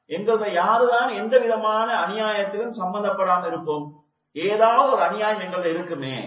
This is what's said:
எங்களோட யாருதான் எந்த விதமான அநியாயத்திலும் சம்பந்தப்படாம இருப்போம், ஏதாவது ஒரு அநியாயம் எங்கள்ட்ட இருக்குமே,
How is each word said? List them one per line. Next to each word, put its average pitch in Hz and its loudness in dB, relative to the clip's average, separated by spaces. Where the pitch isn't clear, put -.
எங்களோட 208 0
யாருதான் 240 4
எந்த 226 4
விதமான 220 0
அநியாயத்திலும் 208 -2
சம்பந்தப்படாம 190 0
இருப்போம், 156 -4
ஏதாவது 220 2
ஒரு 180 2
அநியாயம் 208 -2
எங்கள்ட்ட 180 -4
இருக்குமே, 156 -6